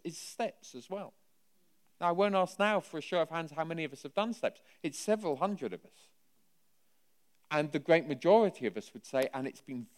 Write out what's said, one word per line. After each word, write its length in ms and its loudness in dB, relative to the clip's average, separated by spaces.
is 140 -8
steps 560 -8
as 160 -16
well. 240 -8
Now, 80 2
I 20 6
won't 240 4
ask 240 2
now 200 4
for 180 -6
a 40 -4
show 200 0
of 80 0
hands 260 -6
how 80 -2
many 200 -4
of 100 -6
us 100 -14
have 100 -12
done 200 0
steps. 260 -2
It's 160 -6
several 360 0
hundred 380 -2
of 120 -12
us. 240 -20
And 200 0
the 80 -2
great 280 4
majority 580 4
of 100 -4
us 180 -12
would 120 -18
say, 260 0
and 160 -6
it's 140 -12
been 240 -10